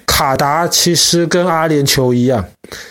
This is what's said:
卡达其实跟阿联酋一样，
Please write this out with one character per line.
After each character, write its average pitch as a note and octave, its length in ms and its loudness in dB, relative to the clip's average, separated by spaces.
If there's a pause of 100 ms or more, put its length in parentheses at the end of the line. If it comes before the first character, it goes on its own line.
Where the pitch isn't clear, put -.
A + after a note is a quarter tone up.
卡 - 320 0
达 D#3 320 0
其 F3 260 0
实 E3+ 320 0
跟 F3 200 0
阿 E3 200 0
联 D3 200 0
酋 B2+ 260 0
一 B2 140 2
样， A2+ 200 0 (440)